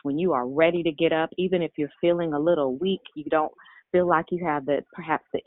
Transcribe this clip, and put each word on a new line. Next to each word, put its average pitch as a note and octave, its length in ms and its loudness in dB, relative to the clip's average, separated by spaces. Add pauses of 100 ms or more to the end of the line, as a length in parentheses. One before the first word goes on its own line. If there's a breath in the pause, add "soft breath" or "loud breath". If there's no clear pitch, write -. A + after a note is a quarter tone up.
when C#3+ 160 -2
you F3+ 140 2
are B2 120 0
ready D#3+ 380 2
to E3 80 0
get D#3+ 220 0
up, D#3+ 240 0
even F3+ 240 0
if D#3 160 -4
you're D3 120 -2 (120)
feeling E3+ 320 2
a D3 60 0
little D3+ 360 2
weak, F#3 260 -2 (140)
you D3+ 160 -12
don't D#3 200 0 (420 loud breath)
feel F3+ 140 4
like E3+ 220 2
you F3+ 160 -4
have D3 200 -2
the, C#3+ 180 0 (100)
perhaps D#3+ 300 -4 (100)
the - 140 -2